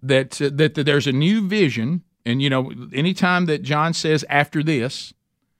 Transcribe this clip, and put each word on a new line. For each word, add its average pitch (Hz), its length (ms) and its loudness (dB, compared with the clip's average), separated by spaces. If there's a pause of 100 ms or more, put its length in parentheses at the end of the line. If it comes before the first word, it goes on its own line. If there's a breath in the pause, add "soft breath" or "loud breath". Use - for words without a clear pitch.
that, 131 380 0
uh, 143 120 2
that, 151 220 2
that 147 100 -2
there's 143 220 2
a 139 40 0
new 185 340 2
vision, 160 580 0 (220)
and, 123 160 0
you 143 80 2
know, 131 220 0 (220)
anytime 180 540 0
that 151 140 0
John 151 320 0
says, 156 360 0
"After 143 340 0
this," 139 500 -4 (460)